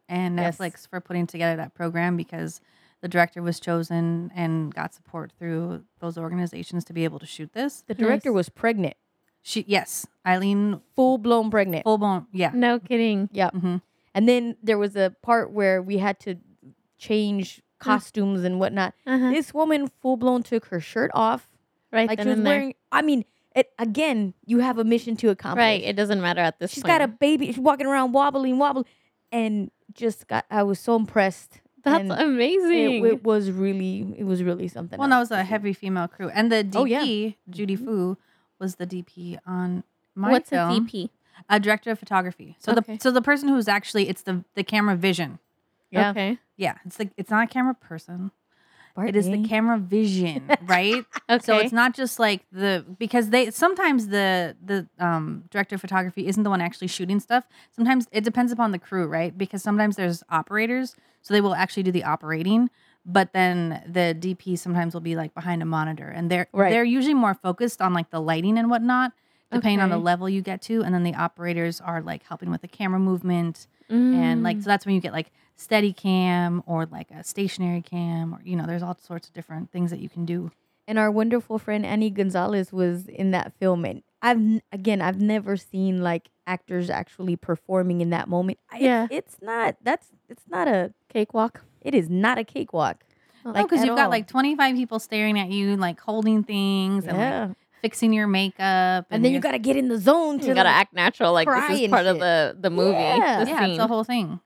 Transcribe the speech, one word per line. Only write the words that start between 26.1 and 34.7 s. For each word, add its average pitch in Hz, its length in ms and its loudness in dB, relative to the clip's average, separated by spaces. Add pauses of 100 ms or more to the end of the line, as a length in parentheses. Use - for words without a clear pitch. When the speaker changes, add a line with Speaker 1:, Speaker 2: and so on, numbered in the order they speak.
Speaker 3:
matter 175 200 0
at 165 180 0
this 190 120 -4
Speaker 2:
She's 269 120 -10
Speaker 3:
point. - 160 2
Speaker 2:
got - 20 2
a 269 60 2
baby. 285 400 2
She's 233 100 -6
walking 269 300 2
around 269 240 2
wobbling, 269 480 2
wobbling. 277 260 2 (460)
And 214 400 -2 (220)
just - 340 -6
got, - 240 -2
I 214 100 2
was 202 180 0
so 233 160 0
impressed. 202 640 -2 (240)
Speaker 3:
That's 294 180 4
Speaker 2:
And 190 100 -4
Speaker 3:
amazing. 294 920 2
Speaker 2:
it, 226 100 6
it 208 100 -6
was 208 260 2
really, 190 680 -2
it 208 100 -8
was 185 180 0
really 180 240 -4
something 175 320 -10